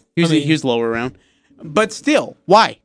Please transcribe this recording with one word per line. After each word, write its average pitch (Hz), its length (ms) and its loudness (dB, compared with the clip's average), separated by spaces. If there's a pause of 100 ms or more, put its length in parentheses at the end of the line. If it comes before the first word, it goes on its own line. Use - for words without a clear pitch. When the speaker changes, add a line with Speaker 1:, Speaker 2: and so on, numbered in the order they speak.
(160)
Speaker 1:
He 170 60 0
was, 160 100 0
Speaker 2:
I 156 40 2
mean 151 80 0
Speaker 1:
he 143 80 -2
was 147 140 -2
lower 117 240 0
round. 117 280 -6 (460)
But 208 300 -2
still, 240 420 -2 (100)
why? 185 400 4